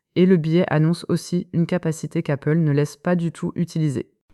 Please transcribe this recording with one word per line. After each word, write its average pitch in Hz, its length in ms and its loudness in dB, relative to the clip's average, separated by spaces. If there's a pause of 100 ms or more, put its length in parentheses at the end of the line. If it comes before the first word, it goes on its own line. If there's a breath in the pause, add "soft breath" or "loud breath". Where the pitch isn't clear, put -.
(160)
Et 175 100 4
le 185 120 6
billet 160 320 2
annonce 156 400 2
aussi - 420 -2
une 170 140 0
capacité 165 580 -4
qu'Apple 151 320 -2
ne 160 160 2
laisse 143 240 0
pas 180 200 -2
du 170 180 -2
tout - 220 -6
utiliser. 156 520 -2 (260)